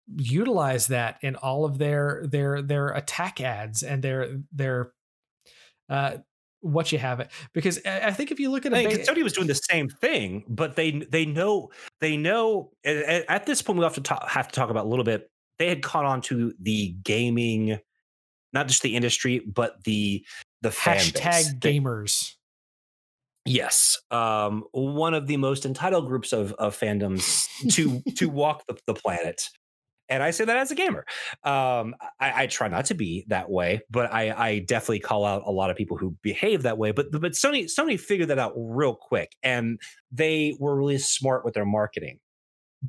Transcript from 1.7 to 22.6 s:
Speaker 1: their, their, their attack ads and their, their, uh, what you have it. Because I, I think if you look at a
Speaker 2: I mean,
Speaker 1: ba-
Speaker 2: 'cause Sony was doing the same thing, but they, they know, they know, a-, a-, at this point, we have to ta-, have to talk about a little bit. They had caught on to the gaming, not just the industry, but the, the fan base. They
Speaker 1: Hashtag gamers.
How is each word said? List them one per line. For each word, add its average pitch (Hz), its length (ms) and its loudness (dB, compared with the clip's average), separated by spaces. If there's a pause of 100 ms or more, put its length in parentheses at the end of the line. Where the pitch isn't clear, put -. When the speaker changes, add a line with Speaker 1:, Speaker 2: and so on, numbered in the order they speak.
Speaker 1:
their, 147 480 0
their, 139 360 0
their 143 260 0
attack - 520 -4
ads 110 420 -4
and 131 200 -4
their, 131 360 -2 (140)
their, 131 400 -2 (960)
uh, 139 300 -2 (420)
what 160 300 0
you 147 80 2
have 120 220 -2
it. 117 100 -8 (220)
Because 180 340 0
I, 190 200 -2
I 202 60 2
think 269 180 -2
if 285 100 -4
you 269 100 0
look 269 160 -2
at 254 60 0
a 233 40 4
Speaker 2:
I - 40 6
mean, 214 100 4
Speaker 1:
ba- 214 80 2
Speaker 2:
'cause - 100 0
Sony 320 140 2
was 202 100 0
doing 180 140 0
the 143 80 2
same 151 340 2
thing, 110 600 -2
but 139 280 -4
they, 160 140 2
they 151 340 0
know, 170 460 0 (300)
they 156 160 0
know, 202 560 0 (120)
a-, 151 360 2
a-, - 100 -4
at 202 160 0
this 285 160 2
point, 185 160 0
we 170 60 4
have 156 100 2
to 143 60 -6
ta-, - 260 -2
have - 220 0
to - 60 -12
talk 120 160 0
about 110 160 0
a - 20 -4
little 123 160 2
bit. 110 260 0 (280)
They 170 100 2
had 151 140 -2
caught 151 220 0
on 131 180 2
to 117 380 -2
the 101 420 -2
gaming, 113 760 0 (760)
not 143 140 0
just 127 160 2
the 117 140 2
industry, 123 420 2
but 110 460 -2
the, 104 420 0 (360)
the 110 100 2
fan - 240 2
base. 175 160 4
They - 80 -4
Speaker 1:
Hashtag 156 400 2
gamers. 131 760 0 (1120)